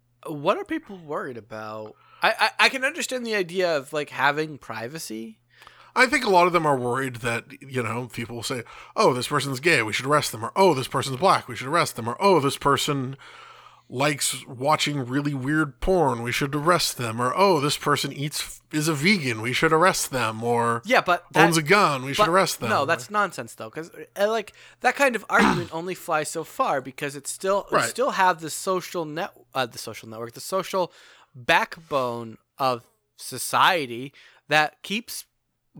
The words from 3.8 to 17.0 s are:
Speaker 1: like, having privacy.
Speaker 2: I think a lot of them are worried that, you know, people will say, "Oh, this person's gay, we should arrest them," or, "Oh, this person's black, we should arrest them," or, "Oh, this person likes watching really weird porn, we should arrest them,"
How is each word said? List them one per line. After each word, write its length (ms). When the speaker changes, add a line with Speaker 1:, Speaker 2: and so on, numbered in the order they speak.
Speaker 1:
like, 180
having 480
privacy. 800
Speaker 2:
I 100
think 180
a 60
lot 160
of 80
them 140
are 100
worried 400
that, 280
you 200
know, 320
people 240
will 60
say, 200
"Oh, 180
this 140
person's 320
gay, 220
we 100
should 140
arrest 260
them," 140
or, 100
"Oh, 180
this 140
person's 300
black, 300
we 80
should 120
arrest 300
them," 100
or, 120
"Oh, 200
this 180
person 600
likes 580
watching 580
really 280
weird 480
porn, 420
we 80
should 240
arrest 420
them," 240